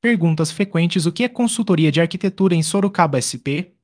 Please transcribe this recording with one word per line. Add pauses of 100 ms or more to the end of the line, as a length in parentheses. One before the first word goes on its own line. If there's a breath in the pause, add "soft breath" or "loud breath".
Perguntas
frequentes.
O
que
é
consultoria
de
arquitetura
em
Sorocaba
S
P? (120)